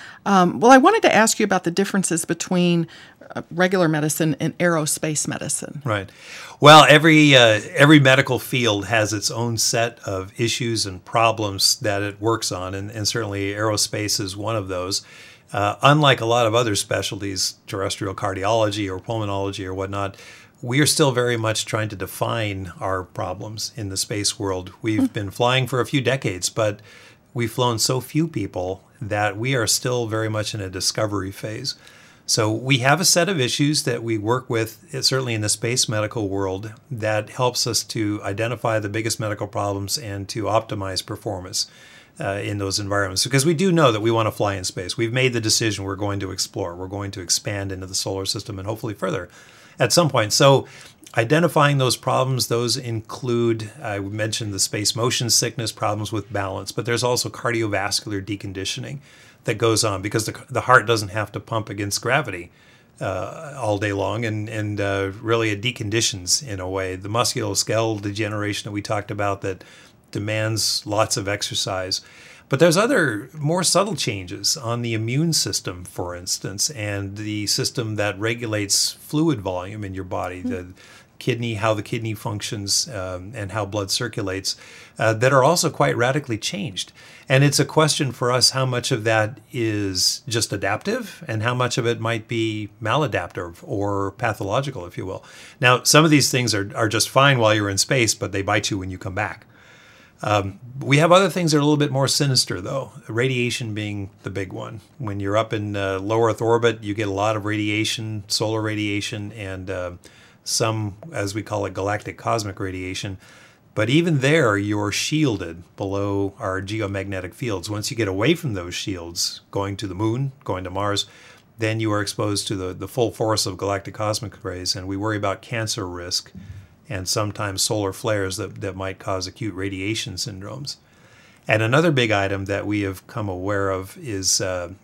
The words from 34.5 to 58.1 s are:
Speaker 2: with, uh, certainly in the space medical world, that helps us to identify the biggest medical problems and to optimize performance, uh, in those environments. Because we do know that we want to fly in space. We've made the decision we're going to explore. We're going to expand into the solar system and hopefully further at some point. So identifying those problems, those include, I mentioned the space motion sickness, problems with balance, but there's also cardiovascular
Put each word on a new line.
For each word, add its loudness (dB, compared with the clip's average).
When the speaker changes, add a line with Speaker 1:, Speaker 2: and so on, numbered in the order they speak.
Speaker 2:
with, -4
uh, -6
certainly 0
in -2
the 0
space 0
medical -2
world, -4
that -2
helps 0
us -2
to -2
identify -2
the -2
biggest -4
medical -4
problems -4
and -8
to -6
optimize -2
performance, -6
uh, -2
in -4
those -2
environments. -2
Because 2
we 4
do 2
know 6
that 0
we 2
want 2
to 0
fly 0
in -6
space. -6
We've -2
made 2
the -2
decision 0
we're -6
going -4
to -6
explore. -6
We're -10
going -8
to -10
expand -4
into -8
the -8
solar -4
system -6
and -10
hopefully -6
further -6
at 2
some 6
point. 2
So 6
identifying 4
those 2
problems, 0
those 0
include, -2
I -6
mentioned -4
the -4
space -2
motion 0
sickness, 0
problems -4
with -6
balance, -4
but -6
there's 0
also 0
cardiovascular -2